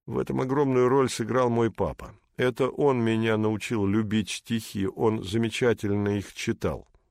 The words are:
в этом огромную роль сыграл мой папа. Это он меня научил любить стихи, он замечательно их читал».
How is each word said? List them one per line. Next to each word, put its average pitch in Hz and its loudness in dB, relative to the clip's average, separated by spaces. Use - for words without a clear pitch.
в - -6
этом 131 -2
огромную 131 2
роль 131 4
сыграл 120 0
мой 117 2
папа. - -6
Это 127 0
он 135 2
меня 113 2
научил 107 0
любить 104 0
стихи, 110 -4
он 110 0
замечательно 104 0
их - -6
читал». - -4